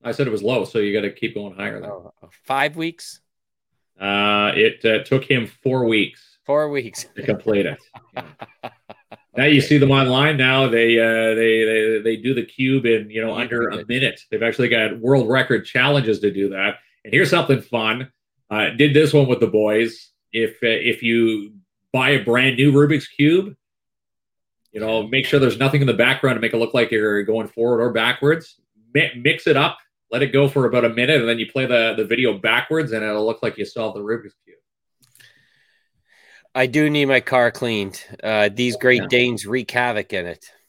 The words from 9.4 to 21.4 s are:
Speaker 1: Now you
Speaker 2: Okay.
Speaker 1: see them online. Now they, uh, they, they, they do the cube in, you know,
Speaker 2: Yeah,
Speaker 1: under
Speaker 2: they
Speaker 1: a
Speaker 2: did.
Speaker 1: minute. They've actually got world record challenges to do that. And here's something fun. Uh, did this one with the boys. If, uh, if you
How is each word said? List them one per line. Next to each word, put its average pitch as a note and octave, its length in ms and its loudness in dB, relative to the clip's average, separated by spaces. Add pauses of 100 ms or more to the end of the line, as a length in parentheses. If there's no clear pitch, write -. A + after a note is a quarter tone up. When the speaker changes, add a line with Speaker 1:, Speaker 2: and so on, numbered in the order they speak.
Speaker 1:
Now - 20 4
you D3 140 6
Speaker 2:
Okay. - 100 2
Speaker 1:
see D3 100 6
them C3+ 120 6
online. C3+ 480 2
Now C3 280 2
they, A#2 320 4
uh, A2+ 360 2
they, A2+ 300 2
they, A2 380 0
they A2 140 -2
do A#2 160 -4
the A#2+ 120 -2
cube C3 420 -2
in, A2 240 0
you A2 100 -6
know, A2 160 -4
Speaker 2:
Yeah, A2+ 60 -4
Speaker 1:
under A#2 280 -4
Speaker 2:
they A2 40 -10
Speaker 1:
a F#2 60 -8
Speaker 2:
did. G#2 80 -14
Speaker 1:
minute. B2 320 -2 (100)
They've G#2+ 120 -4
actually A#2 280 0
got A2 280 -2
world A#2+ 300 2
record B2 380 0
challenges B2+ 540 0
to G#2 100 2
do G2 200 -2
that. G2 260 -4 (280)
And - 80 -8
here's D#3 160 4
something C#3+ 320 0
fun. A#2 500 -4 (380)
Uh, G#2 220 -2
did C#3 240 2
this D3 180 4
one C#3+ 140 6
with B2 140 0
the A#2 60 2
boys. G#2+ 640 0 (220)
If, A2+ 200 -2 (100)
uh, A#2+ 60 0
if A2+ 340 -2
you A2+ 500 0 (400)